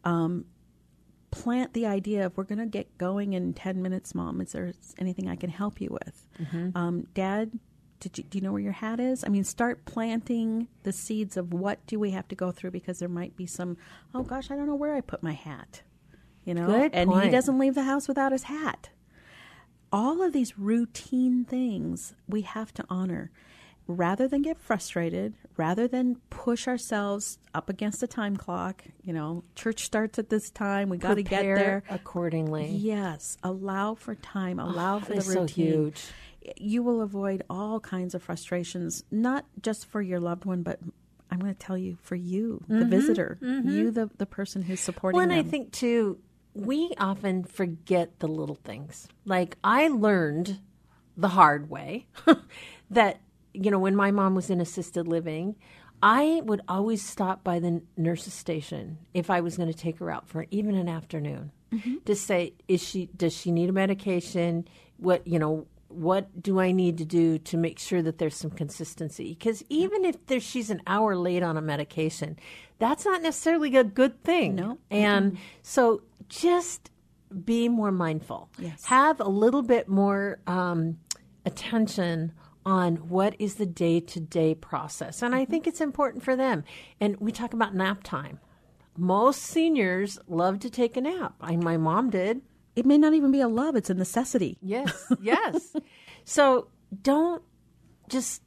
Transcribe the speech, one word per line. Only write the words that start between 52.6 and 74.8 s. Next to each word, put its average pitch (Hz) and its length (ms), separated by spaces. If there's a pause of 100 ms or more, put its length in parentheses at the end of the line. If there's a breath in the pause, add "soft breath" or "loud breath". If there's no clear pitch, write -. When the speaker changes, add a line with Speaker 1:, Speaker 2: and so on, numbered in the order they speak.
Speaker 2:
that 208 320 (420)
you 202 80
know, 196 80
when 196 160
my 196 160
mom 196 240
was 185 140
in 180 120
assisted 170 460
living, 165 480 (480 loud breath)
I 294 420
would 208 220
always 202 360
stop 190 400
by 175 160
the 170 80
n-, 170 140 (160)
nurse's 170 360
station 156 680 (140)
if 175 160
I 180 120
was 170 160
gonna 165 160
take 160 240
her 170 140
out - 180
for 160 220
even 208 240
an 180 140
afternoon 147 600 (180)
Speaker 1:
Mm-hmm. 233 260 (100)
Speaker 2:
to 208 100
say, 190 380 (160)
"Is 180 120
she, - 360
does 170 180
she - 160
need 170 180
a 185 40
medication? 180 960 (260 soft breath)
What, 180 320
you 170 100
know, 156 300 (220)
what 180 520
do 190 200
I 185 100
need 180 280
to 160 60
do 165 340
to 165 180
make 165 200
sure - 240
that 160 180
there's 156 180
some 156 140
consistency?" - 840
'Cause 220 320
even 381 380
if 349 100 (120)
there, 262 120
she's 233 300
an 202 180
hour 202 300
late 180 260
on 160 140
a 156 40
medication, 156 760 (420 loud breath)
that's 240 240
not 370 180
necessarily 320 540
a 254 80
good 254 400
thing. 311 320
Speaker 1:
No. 196 220 (120)